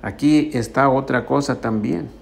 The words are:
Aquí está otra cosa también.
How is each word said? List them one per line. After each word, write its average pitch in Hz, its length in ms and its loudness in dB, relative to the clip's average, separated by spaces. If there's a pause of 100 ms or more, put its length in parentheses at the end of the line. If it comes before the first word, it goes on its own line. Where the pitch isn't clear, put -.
Aquí 147 520 2
está 135 360 0
otra 127 380 0
cosa 135 340 -2
también. 113 480 -4 (120)